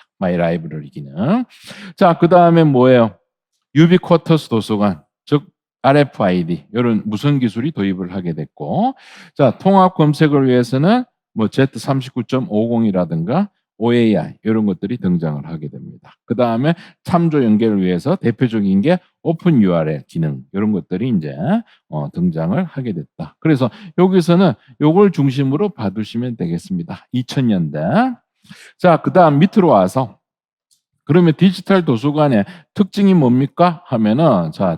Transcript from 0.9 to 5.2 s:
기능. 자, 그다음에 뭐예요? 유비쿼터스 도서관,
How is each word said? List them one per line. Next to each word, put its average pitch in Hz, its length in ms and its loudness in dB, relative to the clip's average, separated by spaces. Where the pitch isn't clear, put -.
기능. 185 540 -4
자, 170 240 2
그다음에 170 440 4
뭐예요? 127 520 4
유비쿼터스 165 720 2
도서관, 104 560 -2